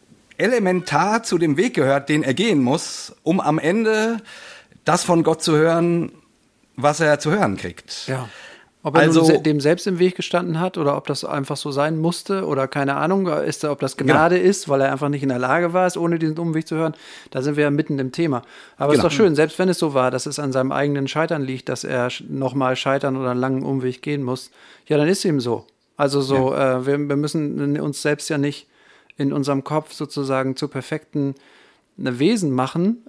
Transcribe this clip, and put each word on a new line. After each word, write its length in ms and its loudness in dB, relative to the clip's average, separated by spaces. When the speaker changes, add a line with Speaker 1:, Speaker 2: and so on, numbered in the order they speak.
Speaker 1:
elementar 880 2
zu 140 0
dem 200 2
Weg 180 0
gehört, 340 2
den 140 2
er 100 0
gehen 280 2
muss, 640 -2
um 160 2
am 200 0
Ende 580 0
das 200 2
von 200 4
Gott 200 2
zu 120 4
hören, 560 2
was 240 2
er 200 4
zu 120 -2
hören 260 0
kriegt. 500 -12
Speaker 2:
Ja. 200 -6
Ob 120 -2
er 60 8
Speaker 1:
Also 200 6
Speaker 2:
nun 100 6
se-, 100 6
dem 200 2
selbst 260 2
im 100 0
Weg 180 2
gestanden 440 -2
hat 180 -2
oder 200 2
ob 100 -8
das 180 -4
einfach 320 -4
so 140 -8
sein 260 0
musste 480 -2
oder 220 0
keine 300 -2
Ahnung, 300 0
ist 360 -2
da, 80 -2
ob 80 -6
das 180 -4
Speaker 1:
Genau. 160 2
Speaker 2:
Gnade 240 4
ist, 320 2
weil 120 2
er 100 2
einfach 180 -2
nicht 140 -2
in 60 0
der 100 -2
Lage 340 2
war, 140 2
es 100 -4
ohne 220 0
diesen 180 -2
Umweg 300 -2
zu 80 -6
hören, 180 -2
da 100 -4
sind 140 -2
wir 80 2
ja 80 2
mitten 260 0
im 140 -4
Thema. 320 -2
Aber 160 2
ist 60 6
Speaker 1:
Genau. 100 4
Speaker 2:
doch 60 -2
schön, 200 6
selbst 220 2
wenn 120 2
es 100 0
so 160 0
war, 160 2
dass 160 -4
es 100 -6
an 140 -4
seinem 200 0
eigenen 360 -2
Scheitern 360 -2
liegt, 260 -6
dass 140 -6
er 280 -2
sch-, 180 -12
nochmal 460 -2
scheitern 420 -2
oder 140 -4
einen 80 -4
langen 240 -2
Umweg 400 -4
gehen 180 -4
muss, 300 -6
ja, 100 2
dann 100 4
ist 180 0
ihm 140 2
so. 260 -2
Also 240 0
so, 320 2
Speaker 1:
Ja. 280 0
Speaker 2:
äh, 40 -10
wir, 140 0
wir 60 -2
müssen 640 -2
uns 240 -4
selbst 260 -2
ja 80 0
nicht 300 -2
in 160 0
unserem 300 0
Kopf 300 -4
sozusagen 640 -4
zu 100 -4
perfekten, 680 -6
ne, 220 -4
Wesen 320 2
machen, 460 0